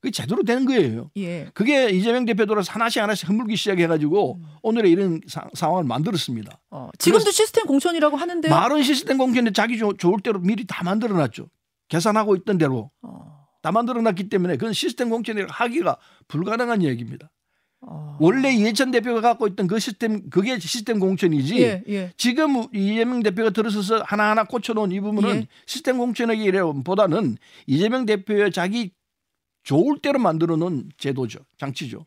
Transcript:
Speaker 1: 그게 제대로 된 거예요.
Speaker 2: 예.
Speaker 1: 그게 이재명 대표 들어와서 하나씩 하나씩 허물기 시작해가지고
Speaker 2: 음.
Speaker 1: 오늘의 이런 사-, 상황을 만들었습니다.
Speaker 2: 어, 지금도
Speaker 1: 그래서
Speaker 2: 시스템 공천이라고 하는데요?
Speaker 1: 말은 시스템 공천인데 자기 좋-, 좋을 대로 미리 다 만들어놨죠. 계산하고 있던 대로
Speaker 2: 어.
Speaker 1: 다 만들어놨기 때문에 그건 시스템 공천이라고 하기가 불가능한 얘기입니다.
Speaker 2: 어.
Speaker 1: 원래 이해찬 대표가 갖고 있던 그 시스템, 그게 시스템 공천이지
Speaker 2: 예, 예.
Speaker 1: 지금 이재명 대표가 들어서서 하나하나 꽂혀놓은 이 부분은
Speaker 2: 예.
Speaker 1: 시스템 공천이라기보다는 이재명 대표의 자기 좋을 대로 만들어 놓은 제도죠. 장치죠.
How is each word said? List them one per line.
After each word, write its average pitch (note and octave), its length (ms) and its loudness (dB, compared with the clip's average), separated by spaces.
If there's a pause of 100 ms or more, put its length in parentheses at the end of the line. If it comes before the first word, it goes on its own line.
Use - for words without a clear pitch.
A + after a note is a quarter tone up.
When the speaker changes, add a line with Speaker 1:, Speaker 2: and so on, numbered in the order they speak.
Speaker 1:
그게 C4 100 -6
제대로 G3 320 -4
된 A#3+ 220 0
거예요. D3+ 520 0
Speaker 2:
예. F3 380 -8
Speaker 1:
그게 C4 360 2
이재명 A#3 340 2
대표 A3 200 0
들어와서 G#3 280 -2
하나씩 A#3 280 -2
하나씩 G3+ 280 -2
허물기 G#3+ 260 0
시작해가지고 E3 840 0
Speaker 2:
음. - 60 -18 (160)
Speaker 1:
오늘의 A3 280 4
이런 F3 380 4
사-, - 260 -10
상황을 E3+ 300 0
만들었습니다. C3 720 -4 (140)
Speaker 2:
어, C#3 260 -14
지금도 G#4 240 6
Speaker 1:
그래서 G#4 80 4
Speaker 2:
시스템 A4 360 2
공천이라고 D4+ 500 2
하는데요? D#4+ 360 0
Speaker 1:
말은 C#4+ 300 4
시스템 C4+ 360 0
공천인데 B3 340 2
자기 A3+ 260 0
좋-, G#3 180 0
좋을 F#3 220 2
대로 G#3 220 -2
미리 G#3 260 0
다 - 160 -10
만들어놨죠. F#3 640 -2 (400)
계산하고 G#3 480 2
있던 F#3+ 240 0
대로 C3 320 0 (120)
Speaker 2:
어. - 380 -20 (220)
Speaker 1:
다 D#3+ 80 -4
만들어놨기 A3+ 580 0
때문에 F3+ 280 0
그건 A3 160 -2
시스템 A#3+ 360 -4
공천이라고 A3 440 -4
하기가 A#3+ 440 -2 (300)
불가능한 G#3+ 560 -2
얘기입니다. C3 480 -4 (500)
Speaker 2:
어. D3+ 400 -16
Speaker 1:
원래 C4 320 4
이해찬 A3+ 380 2
대표가 A#3 300 0
갖고 A#3 260 2
있던 F#3+ 220 -2
그 G#3+ 100 0
시스템, A3 520 -4
그게 A3 280 0
시스템 G#3+ 400 -4
공천이지 F#3 640 2
Speaker 2:
예, G#3 260 2
예. F#3+ 280 -6
Speaker 1:
지금 B3+ 480 0 (100)
이재명 A3+ 480 0
대표가 G#3+ 280 0
들어서서 G#3 540 -2
하나하나 G#3+ 380 2
꽂혀놓은 G#3+ 480 -2
이 F#3+ 80 -4
부분은 G3+ 440 0
Speaker 2:
예. - 40 -8 (200)
Speaker 1:
시스템 C4 320 -2
공천이라기보다는 G3 1400 0 (320)
이재명 A3 360 2
대표의 G#3 460 0
자기 F#3+ 400 -4 (720)
좋을 A#3+ 400 2
대로 C#4+ 160 2
만들어 E3 380 2
놓은 D#3+ 320 -2 (100)
제도죠. C3 400 -6 (200)
장치죠. C3+ 480 -10